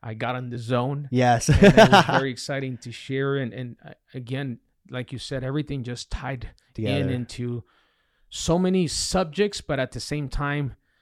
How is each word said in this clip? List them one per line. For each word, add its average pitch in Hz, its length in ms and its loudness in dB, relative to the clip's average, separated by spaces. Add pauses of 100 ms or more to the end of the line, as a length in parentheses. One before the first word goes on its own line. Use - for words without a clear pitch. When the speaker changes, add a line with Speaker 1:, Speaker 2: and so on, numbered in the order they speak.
Speaker 1:
I 113 140 -10
got 117 180 -6
on 127 160 -8
the 123 80 -8
zone. 127 540 -2
Speaker 2:
Yes. 123 360 4
Speaker 1:
And 147 140 6
it 202 300 10
was 190 140 8
Speaker 2:
<laughs> - 40 -4
Speaker 1:
very 135 220 0
exciting 131 480 -6
to 120 120 -14
share. 139 460 -4
And, 127 160 -4
and, 120 220 -12 (100)
uh, - 60 -20 (240)
again, 131 420 -8 (320)
like 127 220 -10
you 127 80 -10
said, 131 240 -8
everything 139 400 -6
just 123 260 -10
tied 127 400 -8 (240)
Speaker 2:
Together. 135 300 -2
Speaker 1:
in 131 80 -2
into 120 520 -6 (680)
so - 280 0
many 185 300 2
subjects, 185 760 -2
but 139 180 -4
at 131 120 -4
the 123 80 -10
same 147 280 -6
time, 143 480 -2 (260)